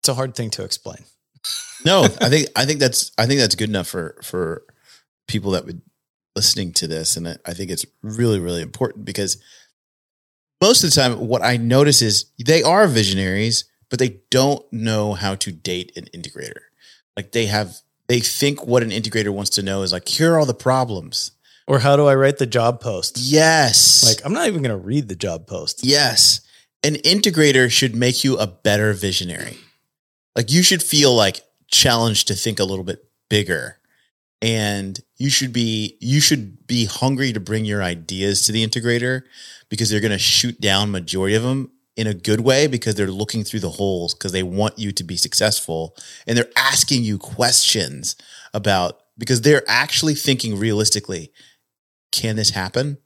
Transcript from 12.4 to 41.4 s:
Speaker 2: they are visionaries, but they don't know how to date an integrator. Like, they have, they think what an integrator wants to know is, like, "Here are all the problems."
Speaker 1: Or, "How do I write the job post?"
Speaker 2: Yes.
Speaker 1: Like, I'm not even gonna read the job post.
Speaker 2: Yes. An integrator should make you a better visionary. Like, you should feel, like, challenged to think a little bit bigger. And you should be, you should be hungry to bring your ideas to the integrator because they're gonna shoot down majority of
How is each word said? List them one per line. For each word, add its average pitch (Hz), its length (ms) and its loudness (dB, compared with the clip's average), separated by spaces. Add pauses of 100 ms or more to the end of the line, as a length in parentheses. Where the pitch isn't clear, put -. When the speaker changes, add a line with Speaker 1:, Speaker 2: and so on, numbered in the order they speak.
Speaker 2:
they 151 200 4
are 185 240 6
visionaries, 101 760 0 (260)
but 123 100 -6
they 117 200 0 (100)
don't 135 440 2
know 107 400 -2
how 98 220 -4
to 98 180 -8
date 90 420 -8
an 85 180 -14
integrator. - 480 -16 (540)
Like, 98 160 -12
they 117 140 0
have, 101 280 -2 (340)
they 123 120 2
think 143 460 -2
what 120 180 4
an 113 60 -4
integrator 104 440 -2
wants 101 180 -4
to 104 100 -2
know 98 220 -2
is, 90 100 -2
like, 90 140 -6
"Here 165 260 2
are 165 60 4
all 151 60 4
the 131 80 -2
problems." 123 760 -2 (360)
Speaker 1:
Or, 135 120 4
"How 143 160 4
do 147 120 6
I 135 80 6
write 135 240 2
the 135 80 2
job 120 340 0
post?" 98 380 -6
Speaker 2:
Yes. 151 840 4
Speaker 1:
Like, 113 200 2
I'm 160 80 -2
not 320 140 -2
even 170 160 -2
gonna 113 140 -2
read 113 300 -2
the 95 80 -10
job 82 320 -6
post. - 380 -8
Speaker 2:
Yes. 135 560 4 (400)
An 147 140 0
integrator 151 760 2
should 113 260 0
make 123 280 0
you 135 140 2
a 104 100 -2
better 104 460 0
visionary. 92 640 -6 (800)
Like, 117 160 -2
you 175 120 4
should 185 180 4
feel, 143 320 4
like, 104 280 2 (280)
challenged 117 600 2
to 104 40 -2
think 104 260 -4
a 101 40 2
little 95 200 -4
bit 87 240 -10 (220)
bigger. 90 480 -2 (640)
And 104 580 -2 (180)
you 135 120 -2
should 131 240 -2
be, 113 480 -2
you 131 180 2
should 131 460 0
be 120 200 0
hungry 131 480 -2
to 107 60 -4
bring 107 260 -4
your 104 180 -2
ideas 95 640 -2
to 107 40 0
the 110 160 0
integrator 120 540 -2 (480)
because 117 220 -2
they're 107 80 0
gonna 104 180 0
shoot - 420 0
down 101 300 2
majority 95 460 -2
of 113 80 2